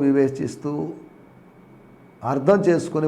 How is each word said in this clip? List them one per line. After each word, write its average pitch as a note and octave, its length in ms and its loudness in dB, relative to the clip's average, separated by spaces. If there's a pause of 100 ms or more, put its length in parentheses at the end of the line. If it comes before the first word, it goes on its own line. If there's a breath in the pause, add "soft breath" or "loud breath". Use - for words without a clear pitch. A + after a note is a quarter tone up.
వివేచిస్తూ C#3 680 0 (1600)
అర్థం C#3+ 260 2 (100)
చేసుకొని D#3 400 0